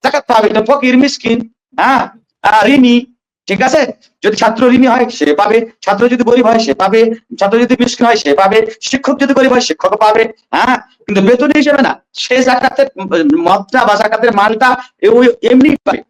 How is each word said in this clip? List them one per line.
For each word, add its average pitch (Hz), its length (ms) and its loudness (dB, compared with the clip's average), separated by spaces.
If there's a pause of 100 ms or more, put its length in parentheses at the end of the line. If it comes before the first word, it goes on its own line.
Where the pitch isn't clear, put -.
জাকাত 277 220 -2
পাবে। 220 220 2
তো 214 140 0
ফকির, 254 360 0
মিসকিন, 240 500 -2 (280)
হ্যাঁ, 240 320 0 (340)
আহ, 214 240 2
ঋণী, 247 380 2 (420)
ঠিক 196 160 -4
আছে? 269 240 0 (380)
যদি 214 120 0
ছাত্র 226 340 0
ঋণী 254 160 4
হয়, 233 220 0
সে 147 260 -2
পাবে। 220 360 0 (100)
ছাত্র 202 280 0
যদি 240 160 0
গরিব 240 220 2
হয়, 226 120 2
সে 226 160 -2
পাবে। 220 400 0 (260)
ছাত্র 202 180 0
যদি 240 220 0
মিসকিন 240 260 -2
হয়, 233 100 2
সে 143 180 -2
পাবে। 202 320 2 (140)
শিক্ষক - 400 -4
যদি 277 140 0
গরিব 262 180 2
হয়, 247 80 2
শিক্ষক - 360 -4
পাবে, 220 360 0 (180)
হ্যাঁ, 233 260 -2
কিন্তু - 460 -6
বেতন 247 300 2
হিসেবে 285 300 2
না। 165 180 -4 (120)
সে 254 300 -4
জাকাতের 254 440 0 (520)
মদটা 240 460 -2
বা 214 100 0
জাকাতের 220 380 -2
মালটা 220 440 0 (260)
এ-, 202 80 4
ওই 240 320 4
এমনি 262 420 2
পাবে। - 260 -4